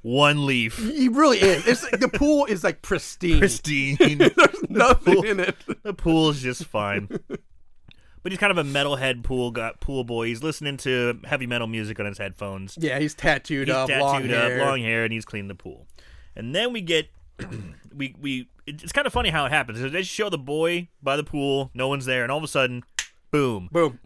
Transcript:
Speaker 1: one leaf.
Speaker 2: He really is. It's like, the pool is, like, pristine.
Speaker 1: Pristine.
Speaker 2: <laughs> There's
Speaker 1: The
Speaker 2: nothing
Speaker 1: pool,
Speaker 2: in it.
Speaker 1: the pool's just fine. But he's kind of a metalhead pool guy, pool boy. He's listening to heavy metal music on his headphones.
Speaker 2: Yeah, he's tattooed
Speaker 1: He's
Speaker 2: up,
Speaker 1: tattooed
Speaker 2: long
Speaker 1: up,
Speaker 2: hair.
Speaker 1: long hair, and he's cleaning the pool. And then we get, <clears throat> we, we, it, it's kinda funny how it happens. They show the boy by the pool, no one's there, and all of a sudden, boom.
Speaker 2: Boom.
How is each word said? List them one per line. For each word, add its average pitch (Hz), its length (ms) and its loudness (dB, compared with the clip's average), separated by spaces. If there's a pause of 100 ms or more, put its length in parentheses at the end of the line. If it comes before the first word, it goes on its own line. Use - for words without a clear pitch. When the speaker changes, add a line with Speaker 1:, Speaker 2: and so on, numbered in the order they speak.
Speaker 1:
one 143 460 4
leaf. 117 320 0
Speaker 2:
He 254 300 0
really 254 300 6
is. 185 280 4
It's 240 180 2
like, 240 160 -2
the 254 80 4
pool 285 380 4
is, 202 180 -2
like, 180 160 -2
pristine. - 600 0
Speaker 1:
Pristine. 147 560 2
Speaker 2:
<laughs> 151 220 6
There's - 160 6
Speaker 1:
The - 360 4
Speaker 2:
nothing 247 440 6
Speaker 1:
pool, 196 100 4
Speaker 2:
in 208 160 0
it. 185 160 -2 (260)
Speaker 1:
the 208 120 -6
pool's 160 460 2
just 127 240 -6
fine. 101 440 -4 (1120)
But 180 100 -8
he's 185 60 -8
kind 202 120 2
of 180 80 2
a 160 60 2
metalhead 139 600 -2
pool 123 260 -2
guy, 113 300 -6
pool 135 240 -4
boy. 117 240 -4
He's 117 140 -6
listening 147 360 -6
to 123 460 0
heavy 127 220 -4
metal 120 200 -4
music 110 340 -6
on 104 60 -4
his 101 120 -10
headphones. 98 640 -10
Speaker 2:
Yeah, 143 180 -2
he's 151 160 -2
tattooed 143 540 -2
Speaker 1:
He's 131 80 0
Speaker 2:
up, 131 120 -2
Speaker 1:
tattooed 135 140 2
Speaker 2:
long 139 220 2
Speaker 1:
up, 120 60 -4
Speaker 2:
hair. 120 340 0
Speaker 1:
long 135 160 0
hair, 113 240 0
and 113 80 -2
he's 113 120 -8
cleaning 101 240 -10
the 98 60 -12
pool. - 320 -18 (500)
And 120 180 -10
then 240 180 -2
we 233 80 -6
get, 165 280 -2 (300)
<clears throat> - 560 -14
we, 139 260 -8
we, 135 280 -6 (180)
it, 147 160 -14
it's 175 100 -12
kinda 277 180 -2
funny 240 200 0
how 156 160 0
it 120 60 -2
happens. 117 280 -2 (120)
They 180 100 -4
show 208 280 -4
the 170 80 -4
boy 165 500 -2 (140)
by 135 140 0
the 147 80 -4
pool, 139 500 -2
no 127 140 -4
one's 139 180 -4
there, 127 160 0
and 120 100 -4
all 147 60 -2
of 160 60 -6
a 143 40 -10
sudden, 123 360 -2 (460)
boom. 120 420 0
Speaker 2:
Boom. 156 340 2